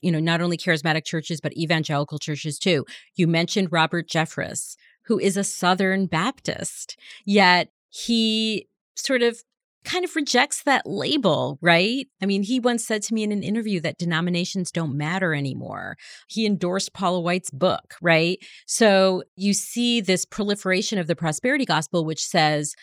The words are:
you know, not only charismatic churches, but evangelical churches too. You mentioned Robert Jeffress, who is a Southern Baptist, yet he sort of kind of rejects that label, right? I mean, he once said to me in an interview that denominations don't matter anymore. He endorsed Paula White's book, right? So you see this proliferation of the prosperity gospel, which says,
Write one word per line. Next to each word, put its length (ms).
you 80
know, 100
not 200
only 160
charismatic 480
churches, 360
but 160
evangelical 600
churches 400
too. 260
You 120
mentioned 440
Robert 380
Jeffress, 640
who 120
is 180
a 80
Southern 600
Baptist, 920
yet 440
he 800
sort 260
of 200
kind 160
of 100
rejects 500
that 220
label, 760
right? 460
I 60
mean, 160
he 180
once 240
said 200
to 100
me 80
in 100
an 100
interview 380
that 180
denominations 720
don't 260
matter 380
anymore. 640
He 160
endorsed 480
Paula 280
White's 300
book, 520
right? 360
So 560
you 180
see 460
this 260
proliferation 720
of 80
the 100
prosperity 480
gospel, 400
which 200
says, 580